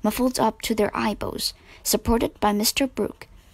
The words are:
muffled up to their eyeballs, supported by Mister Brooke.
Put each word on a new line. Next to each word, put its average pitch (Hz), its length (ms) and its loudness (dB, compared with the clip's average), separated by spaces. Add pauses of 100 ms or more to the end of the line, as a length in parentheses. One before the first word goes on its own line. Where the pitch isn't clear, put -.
muffled 247 360 0
up 220 220 2
to - 140 -2
their 214 200 0
eyeballs, - 580 -4 (300)
supported 233 560 0
by 208 120 4
Mister 208 360 2
Brooke. - 400 -6 (260)